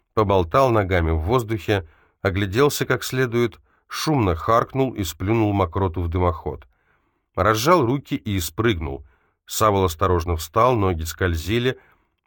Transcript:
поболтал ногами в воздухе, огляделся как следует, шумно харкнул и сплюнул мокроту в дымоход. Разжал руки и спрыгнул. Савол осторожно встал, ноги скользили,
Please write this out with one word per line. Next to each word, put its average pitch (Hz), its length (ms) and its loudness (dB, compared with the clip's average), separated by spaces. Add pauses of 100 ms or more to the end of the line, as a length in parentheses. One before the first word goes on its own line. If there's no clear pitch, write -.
(140)
поболтал 104 560 2
ногами 92 400 2
в 80 120 0
воздухе, 107 680 -2 (340)
огляделся 104 640 0
как 127 160 -2
следует, 120 560 -2 (300)
шумно 110 480 0
харкнул 117 580 0
и 104 80 -4
сплюнул 104 500 0
мокроту 92 500 -2
в 85 60 -2
дымоход. 85 600 -2 (680)
Разжал 110 500 2
руки 135 300 -2
и 101 240 -4
спрыгнул. 78 680 -2 (420)
Савол 101 380 2
осторожно 87 520 0
встал, 117 380 0
ноги 92 280 0
скользили, 92 760 -4 (480)